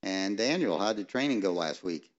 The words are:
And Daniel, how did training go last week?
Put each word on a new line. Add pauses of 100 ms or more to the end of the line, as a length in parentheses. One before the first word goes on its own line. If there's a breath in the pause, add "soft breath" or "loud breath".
And
Daniel,
how
did
training
go
last
week?